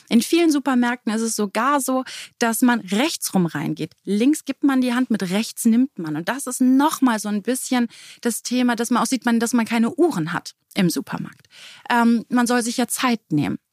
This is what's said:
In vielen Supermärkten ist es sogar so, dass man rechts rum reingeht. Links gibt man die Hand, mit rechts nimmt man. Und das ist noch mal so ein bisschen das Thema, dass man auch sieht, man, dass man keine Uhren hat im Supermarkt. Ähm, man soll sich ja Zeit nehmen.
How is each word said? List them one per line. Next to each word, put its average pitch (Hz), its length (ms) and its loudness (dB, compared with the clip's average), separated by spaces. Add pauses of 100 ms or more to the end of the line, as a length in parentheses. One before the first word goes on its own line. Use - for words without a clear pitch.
In 226 120 4
vielen 330 300 4
Supermärkten 247 640 0
ist 220 80 -2
es 226 140 -4
sogar 226 440 0
so, 262 240 -2 (360)
dass 226 220 0
man 240 200 2
rechts 202 520 -2
rum 180 120 2
reingeht. 156 480 -6 (100)
Links 214 400 0
gibt - 200 -8
man 269 180 2
die 247 120 0
Hand, 247 160 0
mit 190 220 -2
rechts 208 320 -2
nimmt 240 340 2
man. 156 200 -6
Und 170 100 -6
das 254 180 -4
ist 254 140 -6
noch 269 420 2
mal 233 180 2
so 208 100 -8
ein 202 120 -2
bisschen 247 460 -2 (320)
das - 240 -4
Thema, 247 320 0
dass 226 140 -2
man 226 120 0
auch - 60 0
sieht, - 180 -2
man, 233 140 2
dass 233 140 -2
man 226 120 2
keine 226 300 0
Uhren 185 380 0
hat - 200 -8 (220)
im 175 140 2
Supermarkt. - 580 -8 (420)
Ähm, 233 400 2
man 240 180 0
soll 247 140 2
sich 233 160 -4
ja 240 100 0
Zeit - 440 -2
nehmen. 147 260 0 (160)